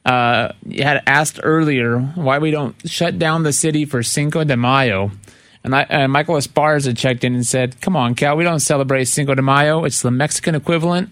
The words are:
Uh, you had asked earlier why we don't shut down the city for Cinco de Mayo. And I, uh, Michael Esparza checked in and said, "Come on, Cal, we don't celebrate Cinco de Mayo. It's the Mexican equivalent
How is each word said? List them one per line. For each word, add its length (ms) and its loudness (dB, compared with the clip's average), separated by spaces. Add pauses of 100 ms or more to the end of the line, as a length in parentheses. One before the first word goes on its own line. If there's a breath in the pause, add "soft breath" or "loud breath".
Uh, 460 2 (140)
you 200 -6
had 240 0
asked 340 0
earlier 560 2
why 400 -2
we 140 0
don't 240 -4 (120)
shut 300 -2
down 240 0
the 100 0
city 320 0
for 200 -4
Cinco 400 -2
de 120 0
Mayo. 540 2 (540 soft breath)
And 100 -2
I, 80 4
uh, 240 0
Michael 300 0
Esparza 600 0
checked 280 -2
in 100 0
and 100 -2
said, 360 -2
"Come 160 0
on, 180 0
Cal, 220 0
we 80 0
don't 160 0
celebrate 460 0
Cinco 280 -2
de 80 0
Mayo. 420 4
It's 180 -4
the 100 0
Mexican 420 -2
equivalent 580 0